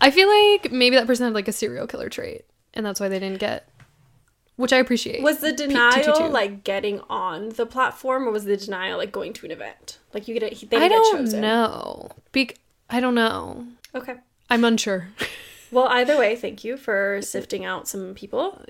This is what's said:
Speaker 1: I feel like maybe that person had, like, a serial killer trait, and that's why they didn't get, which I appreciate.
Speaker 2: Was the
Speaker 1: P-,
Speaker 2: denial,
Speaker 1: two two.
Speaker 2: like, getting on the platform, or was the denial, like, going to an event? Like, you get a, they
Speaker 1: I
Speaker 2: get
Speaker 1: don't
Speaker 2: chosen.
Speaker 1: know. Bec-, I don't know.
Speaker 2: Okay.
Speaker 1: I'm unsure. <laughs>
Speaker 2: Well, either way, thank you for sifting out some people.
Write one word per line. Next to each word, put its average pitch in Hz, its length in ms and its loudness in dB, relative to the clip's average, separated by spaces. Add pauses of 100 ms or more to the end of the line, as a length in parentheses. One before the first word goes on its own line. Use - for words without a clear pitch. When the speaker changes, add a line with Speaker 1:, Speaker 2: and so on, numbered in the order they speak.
Speaker 1:
I 277 100 8
feel 370 160 6
like 415 440 6
maybe 247 240 4
that 233 120 4
person 247 180 2
had, 233 80 -2
like, 202 140 -2
a 226 60 -4
serial 123 340 -6
killer - 220 -10
trait, - 360 -12 (280)
and 214 120 -6
that's 196 140 -6
why 196 100 -2
they 190 100 -4
didn't 190 200 -6
get, 151 300 -6 (840)
which 247 180 0
I 254 40 6
appreciate. 240 440 0
Speaker 2:
Was 294 180 2
the 302 120 -2
Speaker 1:
P-, 294 160 -6
Speaker 2:
denial, 254 360 4
Speaker 1:
two 302 140 4
two. 320 120 2
Speaker 2:
like, 202 340 -2
getting 196 360 -4 (100)
on 185 400 -6
the 233 160 -4
platform, 262 640 -2
or 226 40 -2
was 208 140 -4
the 202 120 0
denial, 190 400 -6
like, 202 140 -6
going 202 220 -8
to - 120 -16
an - 60 -12
event? - 480 -16 (140)
Like, 208 140 -10
you 226 120 -6
get 220 120 -4
a, - 140 -18
they 233 120 2
Speaker 1:
I 320 100 6
Speaker 2:
get - 20 8
Speaker 1:
don't 440 300 6
Speaker 2:
chosen. 214 220 -2
Speaker 1:
know. 214 680 -2 (220)
Bec-, 247 260 -2 (320)
I 233 100 -2
don't 254 160 0
know. 226 520 -2 (280)
Speaker 2:
Okay. 254 200 -12 (340)
Speaker 1:
I'm 233 160 4
unsure. 202 420 0 (100)
<laughs> - 0 - (560)
Speaker 2:
Well, 254 140 4
either 247 300 2
way, 226 180 2
thank - 300 -10
you 240 100 -8
for 202 460 -2
sifting 196 420 -8
out 185 240 -8
some 190 260 -10
people. 247 560 -6